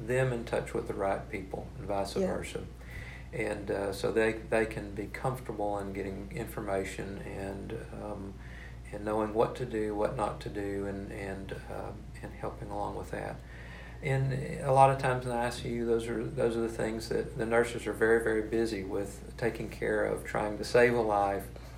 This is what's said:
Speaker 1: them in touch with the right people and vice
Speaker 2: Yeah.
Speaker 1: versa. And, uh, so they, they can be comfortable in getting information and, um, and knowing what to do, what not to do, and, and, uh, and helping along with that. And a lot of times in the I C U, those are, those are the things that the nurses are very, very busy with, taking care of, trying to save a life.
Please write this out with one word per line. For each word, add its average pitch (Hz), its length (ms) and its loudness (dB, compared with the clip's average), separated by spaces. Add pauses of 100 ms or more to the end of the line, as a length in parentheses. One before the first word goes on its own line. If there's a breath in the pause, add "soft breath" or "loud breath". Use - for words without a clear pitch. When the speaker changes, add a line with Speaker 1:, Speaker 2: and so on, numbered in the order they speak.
Speaker 1:
them 127 240 4
in 117 120 -2
touch - 300 -2
with 110 140 0
the 107 60 -2
right 98 360 0
people - 380 -6 (100)
and 95 80 -8
vice 98 300 0
Speaker 2:
Yeah. 95 100 4
Speaker 1:
versa. 95 340 -4 (720 loud breath)
And, 104 380 -2
uh, 101 220 0
so 104 180 0
they, 110 220 4 (180)
they 113 160 4
can 104 240 -6
be 101 160 -4
comfortable 104 720 -2
in 98 140 -4
getting 98 420 -6
information 98 880 -4 (180)
and, 98 400 -6 (240)
um, 98 320 -8 (560 loud breath)
and 104 140 -8
knowing 107 300 2
what 113 200 4
to 131 100 -4
do, 107 300 0
what 104 220 0
not 104 240 -2
to - 80 -8
do, 101 400 -4
and, 98 240 -6
and, 98 400 -6 (180)
uh, 101 220 -6 (300)
and 101 180 -10
helping 104 300 -6
along 101 260 -4
with 98 160 -6
that. 104 240 -4 (640 loud breath)
And 135 640 2
a 139 80 4
lot 135 180 12
of 131 80 2
times 127 280 2
in 127 40 0
the 120 60 0
I 120 140 2
C - 180 -6
U, 117 180 0
those 117 220 4
are, 113 160 0
those 117 320 2
are 117 60 2
the 113 60 0
things 113 420 -2
that 113 280 -2
the 113 80 0
nurses 117 400 2
are 104 60 0
very, 113 300 8
very 110 200 4
busy 110 400 0
with, 98 540 -6
taking 113 320 -2
care 107 360 0
of, 107 200 0
trying 107 340 0
to 113 60 -2
save 120 300 8
a 120 60 6
life. 101 440 4 (340 loud breath)